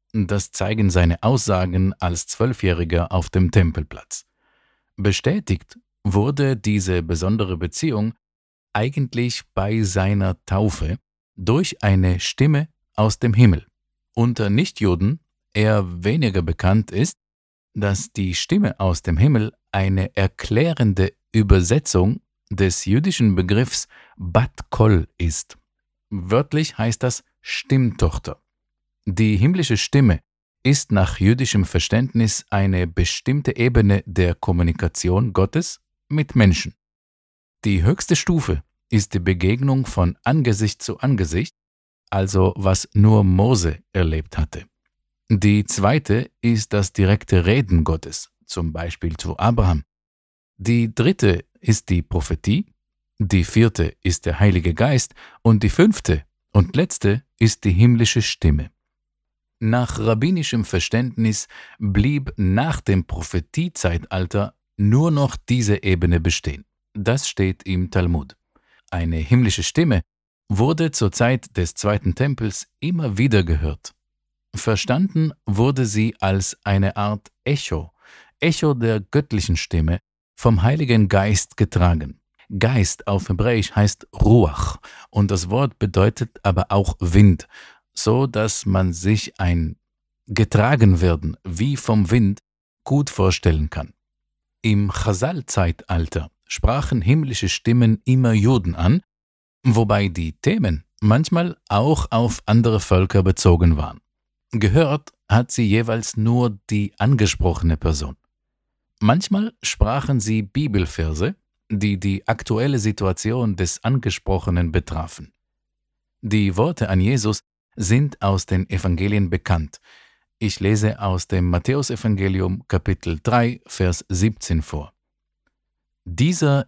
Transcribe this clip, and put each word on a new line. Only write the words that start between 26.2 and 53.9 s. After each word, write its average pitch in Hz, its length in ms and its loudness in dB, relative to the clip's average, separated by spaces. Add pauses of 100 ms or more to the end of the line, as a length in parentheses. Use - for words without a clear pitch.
heißt 110 240 -2
das 127 220 -4 (180)
Stimmtochter. - 1000 -2 (640)
Die 107 320 2
himmlische 139 400 2
Stimme 120 420 2 (420)
ist 139 300 0
nach - 280 2
jüdischem 107 460 2
Verständnis 113 840 -2
eine 95 380 0
bestimmte 127 680 -2
Ebene 117 480 2
der 87 300 0
Kommunikation 90 960 0
Gottes 98 480 -2 (260)
mit 151 280 -4
Menschen. 101 400 2 (920)
Die 98 160 2
höchste 156 340 0
Stufe 135 480 -2 (260)
ist 104 240 0
die 101 60 -2
Begegnung 107 640 0
von 87 380 0
Angesicht 117 600 0
zu - 160 -8
Angesicht, 101 560 -2 (540)
also 95 460 2
was 95 380 0
nur 104 300 6
Mose 92 560 2 (140)
erlebt 80 440 -2
hatte. - 280 -6 (640)
Die 104 340 2
zweite 113 640 0 (120)
ist 113 320 0
das 101 200 -2
direkte 95 520 2
Reden 95 380 2
Gottes, - 460 -6 (160)
zum 82 260 -6
Beispiel 82 460 -8
zu - 200 -8
Abraham. 98 460 2 (760)
Die 113 360 0
dritte 113 520 0 (140)
ist - 300 -2
die 87 120 2
Prophetie, 98 640 -2 (500)
die 95 260 2
vierte 110 580 2